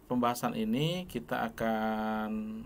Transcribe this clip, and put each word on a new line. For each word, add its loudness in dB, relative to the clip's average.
pembahasan 2
ini 0
kita -2
akan, 0